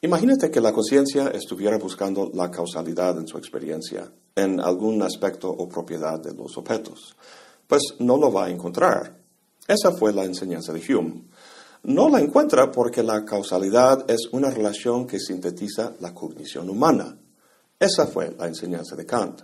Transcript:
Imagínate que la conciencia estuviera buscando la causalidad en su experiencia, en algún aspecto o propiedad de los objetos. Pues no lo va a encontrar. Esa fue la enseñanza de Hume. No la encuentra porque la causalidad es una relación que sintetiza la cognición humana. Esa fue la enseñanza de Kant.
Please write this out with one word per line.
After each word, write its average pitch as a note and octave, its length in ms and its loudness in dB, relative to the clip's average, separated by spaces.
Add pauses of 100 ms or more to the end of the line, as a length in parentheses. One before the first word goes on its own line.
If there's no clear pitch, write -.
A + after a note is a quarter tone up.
Imagínate F#3+ 480 2
que B2 120 2
la G#2+ 120 4
conciencia C#3 540 2
estuviera G2 500 -2
buscando G2 560 -4
la F2+ 160 -2
causalidad E2+ 680 -2
en D#2+ 80 -10
su D#2+ 100 -12
experiencia, D#2 720 -8 (240)
en F#2+ 240 0
algún G2+ 440 0
aspecto F#2 460 -4
o F2 200 -6
propiedad D#2+ 500 -6
de D2+ 140 -12
los - 240 -14
objetos. - 580 -8 (520)
Pues C#3+ 320 2
no B2 180 4
lo C#3+ 140 4
va F#2+ 140 2
a F2+ 40 -6
encontrar. - 720 0 (480)
Esa G3 240 4
fue G#2+ 220 2
la F#2+ 120 0
enseñanza F2+ 480 -6
de E2 80 -8
Hume. F#2+ 440 -2 (580)
No G#3+ 260 4
la B3+ 120 6
encuentra C#3+ 500 4
porque A#2+ 320 0
la G#2+ 200 0
causalidad G#2+ 840 4
es A2+ 220 0
una C3+ 180 0
relación A#2+ 560 -2
que G2+ 140 -6
sintetiza F#2+ 800 -6
la F2 140 -12
cognición D#2 580 -12
humana. - 480 0 (600)
Esa F#3 280 2
fue E2 300 -6
la F2 100 -6
enseñanza E2+ 480 -8
de D#2+ 100 -12
Kant. A2 380 -2